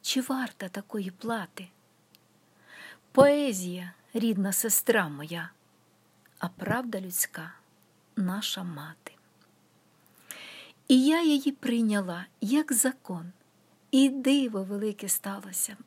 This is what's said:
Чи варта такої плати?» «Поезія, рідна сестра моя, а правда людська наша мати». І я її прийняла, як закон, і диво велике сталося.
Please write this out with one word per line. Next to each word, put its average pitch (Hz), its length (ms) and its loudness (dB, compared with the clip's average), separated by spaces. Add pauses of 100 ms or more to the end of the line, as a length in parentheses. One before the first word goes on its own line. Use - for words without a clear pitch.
Чи - 180 -2
варта 254 480 -6
такої 202 420 -8
плати?» 196 580 -10 (1400)
«Поезія, 196 800 4 (220)
рідна 202 380 0
сестра - 560 2
моя, 156 420 -10 (880)
а 180 100 -6
правда 214 520 -4
людська 175 520 -6 (640)
наша 196 460 -2
мати». 160 500 -12 (1800)
І 254 160 8
я 320 180 4
її 285 300 4
прийняла, 208 760 -2 (140)
як 277 320 2
закон, 185 600 -2 (580)
і 269 180 6
диво 254 560 0
велике 202 440 -6
сталося. 196 680 -6 (100)